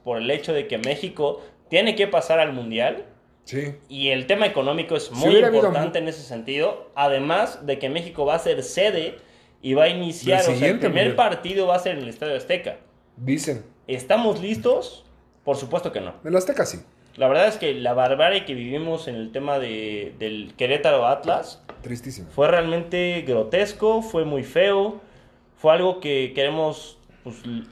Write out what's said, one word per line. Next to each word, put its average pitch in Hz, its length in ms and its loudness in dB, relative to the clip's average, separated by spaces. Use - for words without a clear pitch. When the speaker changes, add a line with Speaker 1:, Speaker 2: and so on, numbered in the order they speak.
Speaker 1:
por 117 140 -4
el 117 120 -2
hecho 151 220 -2
de 147 160 -2
que 113 100 -4
México 143 600 -2
tiene 208 280 4
que 202 100 4
pasar 165 320 2
al 151 140 2
Mundial. 120 540 -2
Speaker 2:
Sí. 143 320 -8
Speaker 1:
Y 139 220 -2
el 131 180 -2
tema 208 180 4
económico 160 480 -2
es 151 120 -4
Speaker 2:
Si - 100 -14
Speaker 1:
muy 135 140 4
Speaker 2:
hubiera 220 180 8
habido 220 180 6
Speaker 1:
importante 170 340 0
Speaker 2:
mu- 160 40 -4
Speaker 1:
en 160 60 -4
ese 156 120 -12
sentido, 135 720 -4
además 143 720 0
de 139 140 -2
que 135 100 -4
México 170 340 -4
va 147 120 2
a - 20 -4
ser 165 240 0
sede 180 540 0
y 131 140 -2
va 151 100 8
a 165 40 6
iniciar, 175 500 0
Speaker 2:
Del 190 40 4
Speaker 1:
o - 20 4
sea, 170 100 4
el 123 60 -2
Speaker 2:
siguiente - 260 2
Speaker 1:
primer 190 220 2
Speaker 2:
Mundial. - 80 -2
Speaker 1:
partido 185 380 -2
va 180 80 4
a 180 60 2
ser 180 180 -4
en 131 60 -8
el 117 40 -10
Estadio 143 280 -4
Azteca. 175 400 -4
Speaker 2:
Dicen. 127 480 -2
Speaker 1:
¿Estamos 185 520 0
listos? 220 640 -2
Por 139 120 0
supuesto 160 360 -4
que 104 80 -6
no. 90 140 -10
Speaker 2:
El 160 120 0
Azteca 185 300 2
sí. - 120 -10
Speaker 1:
La 131 120 2
verdad 160 180 6
es 214 120 0
que 147 160 -2
la 123 200 -2
barbarie 147 500 2
que 143 100 -8
vivimos 151 520 -6
en 127 80 -8
el 113 160 -8
tema 139 300 -2
de, 107 580 -6
del 107 380 -8
Querétaro 139 500 2
Atlas - 560 -2
Speaker 2:
Tristísimo. 120 540 -12
Speaker 1:
fue 143 140 4
realmente 170 760 0
grotesco, 202 800 0
fue 170 220 -2
muy 143 180 -2
feo, 196 580 2
fue 156 180 6
algo 185 260 2
que 135 340 -2
queremos, 147 640 -2
pues, 117 220 -14
l-, 117 280 -8